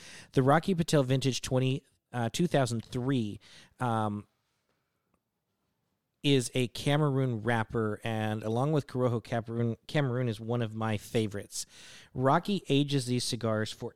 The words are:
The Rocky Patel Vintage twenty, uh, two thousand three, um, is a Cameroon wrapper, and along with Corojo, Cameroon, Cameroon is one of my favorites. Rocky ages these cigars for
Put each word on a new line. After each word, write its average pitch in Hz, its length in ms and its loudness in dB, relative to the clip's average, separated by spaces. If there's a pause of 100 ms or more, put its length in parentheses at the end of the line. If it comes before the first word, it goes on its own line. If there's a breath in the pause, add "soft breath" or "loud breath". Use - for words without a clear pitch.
(320 loud breath)
The 143 120 2
Rocky 151 300 4
Patel 160 300 2
Vintage 127 380 0
twenty, 131 420 0 (300)
uh, 117 180 -2
two 175 160 0
thousand 117 380 0
three, 120 540 -2 (420 loud breath)
um, 107 440 -2 (2000)
is 139 320 4
a 127 140 0
Cameroon 135 760 0
wrapper, 110 600 0
and 110 400 -2
along 120 280 0
with 147 160 0
Corojo, 120 360 0
Cameroon, 117 520 -2 (120)
Cameroon 127 420 0
is 107 100 -4
one 117 240 -2
of 110 100 -6
my 110 240 -2
favorites. 101 680 -4 (500 loud breath)
Rocky 156 540 2
ages 139 360 2
these 123 200 0
cigars 110 460 -2
for - 240 -10